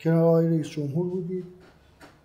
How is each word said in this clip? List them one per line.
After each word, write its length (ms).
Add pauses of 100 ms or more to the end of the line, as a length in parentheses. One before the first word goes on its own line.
کنار 220
آقای 240
رئیس 200
جمهور 400
بودید 380 (800)